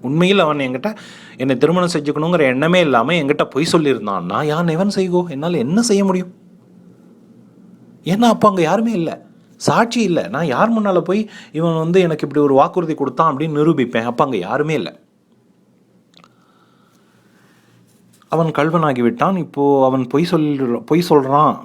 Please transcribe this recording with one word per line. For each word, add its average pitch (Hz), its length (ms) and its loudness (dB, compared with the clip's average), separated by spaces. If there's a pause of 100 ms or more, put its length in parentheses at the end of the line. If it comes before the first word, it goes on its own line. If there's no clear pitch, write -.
உண்மையில் 175 360 2
அவன் 151 200 2
என்கிட்ட 135 380 -4 (400)
என்னை 131 200 0
திருமணம் 170 360 2
செஞ்சுக்கணுங்கிற 156 480 -2
எண்ணமே 147 400 2
இல்லாம 131 320 2
என்கிட்ட 151 320 0
பொய் 151 280 -2
சொல்லியிருந்தான்னா 110 760 -2
யான் 165 220 -2
எவன் 180 260 0
செய்கோ?" 180 340 0
என்னால 156 300 -4
என்ன 156 240 0
செய்ய 202 220 2
முடியும்? 185 280 -2 (1700)
ஏன்னா 208 300 2
அப்ப 214 140 2
அங்க 190 140 0
யாருமே 220 300 0
இல்ல, 165 300 -4 (340)
சாட்சி 226 460 0
இல்ல. 156 260 -2
நான் 143 180 -4
யார் 160 260 0
முன்னால 202 280 0
போய் 214 300 -4 (220)
இவன் 165 240 -2
வந்து 170 240 0
எனக்கு 160 260 -2
இப்படி 147 180 0
ஒரு 139 100 2
வாக்குறுதி 160 400 2
கொடுத்தான் 143 360 -2
அப்படின்னு 147 280 -4
நிரூபிப்பேன்? 135 440 0
அப்ப 120 220 -2
அங்க 131 120 -4
யாருமே 131 380 -2
இல்ல. 92 160 -4 (3500)
அவன் 160 220 0
கள்வனாகி 151 500 0
விட்டான். 131 360 0
இப்போ 143 480 0
அவன் 131 220 0
பொய் 160 240 0
சொல்ற-, 139 500 -2
பொய் 170 280 0
சொல்றான் 139 560 2